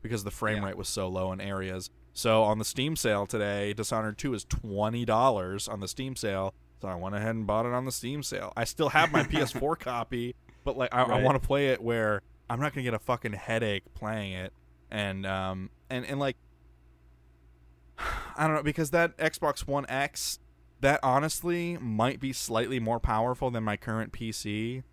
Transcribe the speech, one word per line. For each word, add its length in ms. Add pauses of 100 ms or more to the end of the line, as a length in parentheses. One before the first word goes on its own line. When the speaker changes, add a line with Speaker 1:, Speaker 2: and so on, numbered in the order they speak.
Speaker 1:
because 220
the 60
frame 280
Speaker 2:
Yeah. 100
Speaker 1:
rate 80
was 120
so 200
low 240
in 80
areas. 500 (220)
So 320
on 140
the 60
Steam 320
sale 300
today, 480
Dishonored 440
two 140
is 120
twenty 600
dollars 640
on 120
the 80
Steam 280
sale. 380 (260)
So 80
I 60
went 220
ahead 180
and 120
bought 200
it 60
on 120
the 80
Steam 300
sale. 340
I 80
still 260
have 220
my 120
Speaker 2:
<laughs> 0
Speaker 1:
P 120
S 160
four 240
copy, 580 (300)
but, 140
like, 160
I, 80
I 60
Speaker 2:
Right. 140
Speaker 1:
wanna 180
play 280
it 140
where 400 (260)
I'm 120
not 120
gonna 120
get 100
a 60
fucking 320
headache 640
playing 380
it. 200 (400)
And, 340
um, 440 (200)
and, 160
and, 140
like, 160 (1600)
<sighs> 0 (380)
I 100
don't 100
know, 60
because 280
that 280
Xbox 480
One 220
X, 500 (420)
that 220
honestly 760
might 420
be 120
slightly 460
more 220
powerful 500
than 140
my 120
current 360
P 200
C 500 (100)